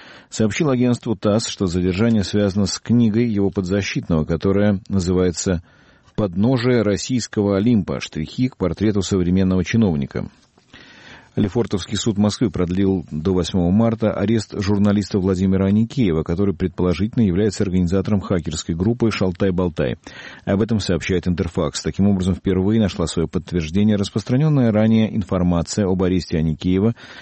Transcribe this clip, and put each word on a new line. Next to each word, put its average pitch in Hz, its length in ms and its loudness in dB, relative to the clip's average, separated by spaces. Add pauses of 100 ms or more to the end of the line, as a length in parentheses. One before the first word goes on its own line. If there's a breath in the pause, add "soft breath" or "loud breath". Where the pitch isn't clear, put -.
(300 loud breath)
сообщил 113 400 -2
агентству 123 460 0
тасс, 107 320 0
что - 200 -2
задержание 92 560 0
связано 101 420 0
с - 140 -6
книгой 117 480 2
его 101 220 0
подзащитного, 92 760 -2
которая 98 640 0
называется 90 720 0 (540 soft breath)
«Подножие 123 680 2
российского 101 760 0
Олимпа. 98 420 0
Штрихи - 480 -4
к - 100 -14
портрету 98 440 0
современного 92 640 2
чиновника». 78 640 0 (1080 loud breath)
Лефортовский 104 600 -2
суд 101 200 -2
Москвы 104 320 0
продлил 92 640 0
до 78 220 -2
восьмого 87 360 0
марта 110 440 2
арест 104 440 -2
журналиста 101 640 0
Владимира 95 460 2
Аникеева, 101 580 2
который 90 320 0
предположительно 92 680 0
является 101 400 0
организатором 92 580 0
хакерской 80 520 -4
группы 110 380 0
«Шалтай-Болтай». 90 840 -2 (480 loud breath)
Об 98 160 0
этом 110 180 0
сообщает 90 480 -2
«Интерфакс». 85 540 -2
Таким 95 260 0
образом, 92 280 2
впервые 98 440 0
нашла 90 260 0
свое 80 220 -2
подтверждение 90 720 0
распространенная 123 720 0
ранее 110 420 2
информация 90 760 0
об 92 160 0
аресте 90 340 0
Аникеева 90 580 0 (260 loud breath)